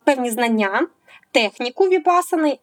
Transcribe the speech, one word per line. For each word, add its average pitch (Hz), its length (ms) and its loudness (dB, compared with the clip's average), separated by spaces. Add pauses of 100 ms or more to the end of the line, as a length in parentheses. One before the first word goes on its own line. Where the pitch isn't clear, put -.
певні 269 160 2 (100)
знання, 220 560 0 (440)
техніку 247 560 -2
віпасани, 349 760 0